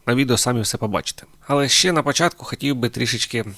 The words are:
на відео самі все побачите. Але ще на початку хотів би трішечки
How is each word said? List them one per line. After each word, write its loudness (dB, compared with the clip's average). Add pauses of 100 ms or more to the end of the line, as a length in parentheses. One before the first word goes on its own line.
на 2
відео 2
самі 0
все -4
побачите. -4 (240)
Але 2
ще 4
на 2
початку 0
хотів -2
би 0
трішечки -4 (140)